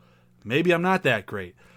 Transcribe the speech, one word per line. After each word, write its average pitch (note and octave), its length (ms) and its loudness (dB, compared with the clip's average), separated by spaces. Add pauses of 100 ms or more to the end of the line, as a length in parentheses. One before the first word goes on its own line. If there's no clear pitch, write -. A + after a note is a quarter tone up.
(440)
maybe D#3+ 280 0
I'm E3+ 100 2
not F#3 220 0
that A2+ 200 0
great." F#2 300 -10 (220)